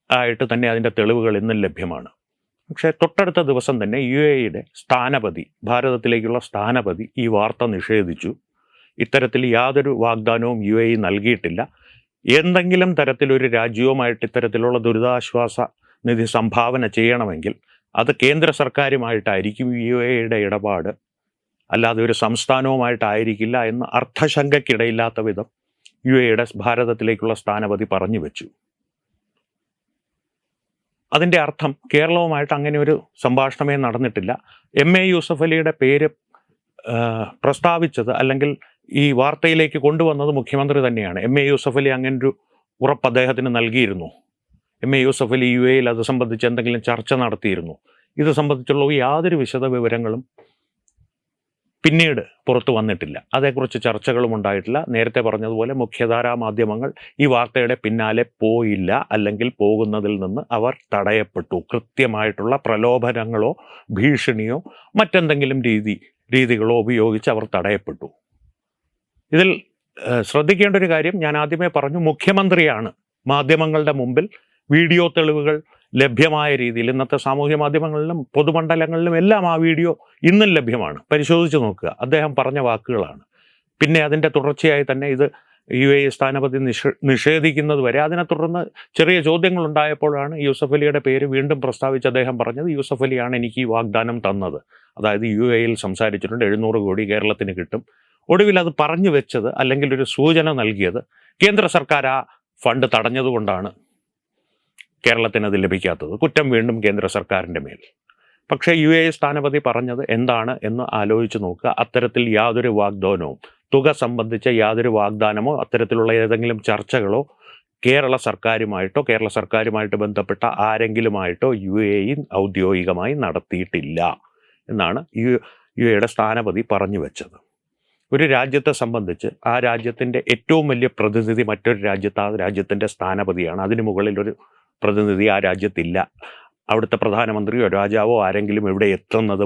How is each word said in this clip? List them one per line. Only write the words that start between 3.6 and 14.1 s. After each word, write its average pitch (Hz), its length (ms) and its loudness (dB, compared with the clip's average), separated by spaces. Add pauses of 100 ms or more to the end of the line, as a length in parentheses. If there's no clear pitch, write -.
തന്നെ 104 180 -2 (120)
യു 139 100 2 (100)
എ - 80 4
ഇയുടെ 113 220 -4 (200)
സ്ഥാനപതി, 123 640 -2 (260)
ഭാരതത്തിലേക്കുള്ള 120 800 0
സ്ഥാനപതി 104 580 -2 (180)
ഈ - 20 0 (100)
വാർത്ത 110 280 0 (120)
നിഷേധിച്ചു. 92 560 -2 (720)
ഇത്തരത്തിൽ 127 360 0 (160)
യാതൊരു 135 340 0 (120)
വാഗ്ദാനവും 117 560 0 (100)
യു 110 140 4
എ 113 100 2
ഇ 110 120 0
നൽകിയിട്ടില്ല. 101 560 -2 (800)
എന്തെങ്കിലും 180 600 2
തരത്തിലൊരു 131 480 2 (120)
രാജ്യവുമായിട്ട് 120 720 0